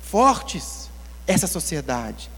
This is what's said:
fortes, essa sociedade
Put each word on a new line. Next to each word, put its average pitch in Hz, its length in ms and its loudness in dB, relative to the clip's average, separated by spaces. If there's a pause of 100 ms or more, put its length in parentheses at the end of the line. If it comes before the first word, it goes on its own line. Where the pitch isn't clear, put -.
fortes, - 840 2 (380)
essa 196 220 4
sociedade 127 920 -4